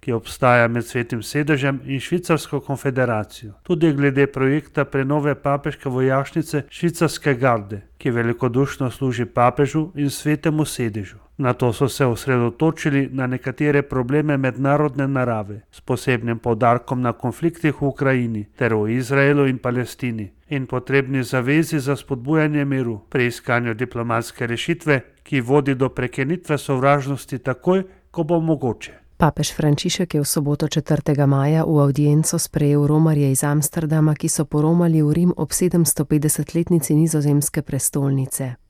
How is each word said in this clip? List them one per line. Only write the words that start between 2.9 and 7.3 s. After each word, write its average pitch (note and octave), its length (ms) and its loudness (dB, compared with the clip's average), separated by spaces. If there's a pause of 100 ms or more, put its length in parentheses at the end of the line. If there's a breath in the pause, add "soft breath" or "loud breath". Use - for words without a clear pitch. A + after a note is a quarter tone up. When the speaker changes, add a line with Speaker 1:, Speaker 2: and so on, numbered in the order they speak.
Speaker 1:
tudi E3 300 2
glede C#3 340 2
projekta C#3 580 0
prenove C#3+ 500 0
papeške C#3+ 540 -4
vojašnice C3+ 800 -2
Švicarske D#3+ 640 0